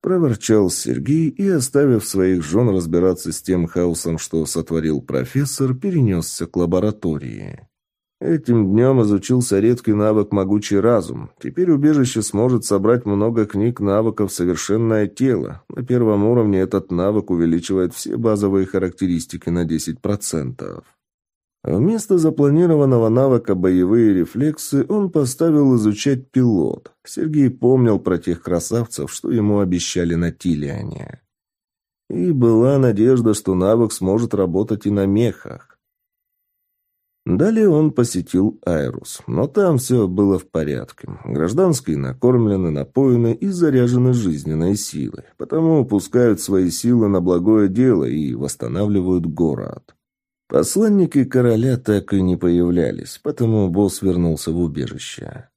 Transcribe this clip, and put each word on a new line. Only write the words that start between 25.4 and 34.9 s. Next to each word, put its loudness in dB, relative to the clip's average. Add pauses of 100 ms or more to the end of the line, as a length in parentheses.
изучать 0
«Пилот». 0 (120)
Сергей 0
помнил 2
про 0
тех -4
красавцев, -4
что -8
ему 0
обещали -2
на -2
Тилиане. -6 (880)
И -2
была 4
надежда, 4
что -2
навык 2
сможет -2
работать -2
и 0